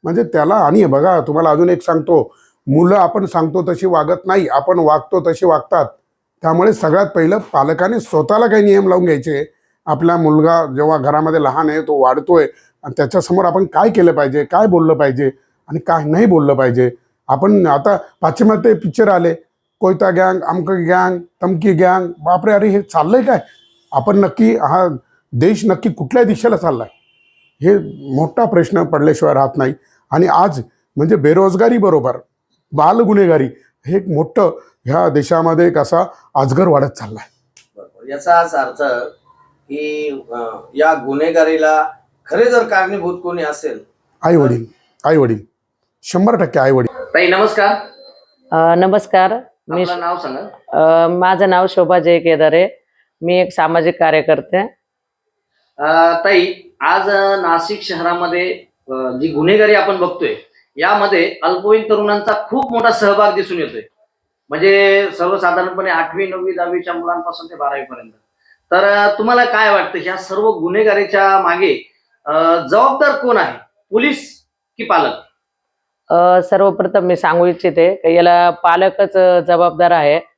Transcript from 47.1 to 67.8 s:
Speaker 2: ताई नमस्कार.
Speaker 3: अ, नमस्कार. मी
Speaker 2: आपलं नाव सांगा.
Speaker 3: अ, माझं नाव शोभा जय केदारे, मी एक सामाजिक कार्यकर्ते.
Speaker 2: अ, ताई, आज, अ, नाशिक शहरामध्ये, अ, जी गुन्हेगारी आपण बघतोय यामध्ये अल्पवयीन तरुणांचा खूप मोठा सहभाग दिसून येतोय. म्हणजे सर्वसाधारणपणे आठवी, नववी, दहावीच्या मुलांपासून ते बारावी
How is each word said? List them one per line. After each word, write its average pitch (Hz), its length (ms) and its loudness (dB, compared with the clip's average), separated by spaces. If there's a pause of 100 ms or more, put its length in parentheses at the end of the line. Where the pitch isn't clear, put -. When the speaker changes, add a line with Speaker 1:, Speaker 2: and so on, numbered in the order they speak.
Speaker 2:
ताई 180 140 2
नमस्कार. 202 480 0 (760)
Speaker 3:
अ, 165 240 2
नमस्कार. 190 580 0 (340)
मी 170 140 -6
Speaker 2:
आपलं 175 180 -4
नाव 175 180 -6
सांगा. 139 240 -10 (260)
Speaker 3:
अ, 160 400 2
माझं 180 420 0
नाव 185 200 2
शोभा 180 300 2
जय 170 200 2
केदारे, 160 480 2 (540)
मी 175 180 0
एक 180 140 -2
सामाजिक 165 460 -2
कार्यकर्ते. 156 580 0 (1200)
Speaker 2:
अ, 165 360 2 (100)
ताई, 185 300 0 (280)
आज, 175 280 0
अ, 196 260 0
नाशिक 175 460 -4
शहरामध्ये, 175 840 -6 (240)
अ, 131 40 -8 (280)
जी 156 60 -2
गुन्हेगारी 196 480 2
आपण 196 220 0
बघतोय 175 380 -4 (420)
यामध्ये 202 640 0
अल्पवयीन 208 460 0
तरुणांचा 208 580 -2
खूप - 260 -6
मोठा 233 180 0
सहभाग 208 420 2
दिसून 185 260 -4
येतोय. 120 220 -8 (680)
म्हणजे 196 580 2 (100)
सर्वसाधारणपणे 185 720 -2
आठवी, 170 380 -4
नववी, 185 240 -8
दहावीच्या 175 420 -6
मुलांपासून 170 540 -8
ते 165 80 -20
बारावी 139 260 -8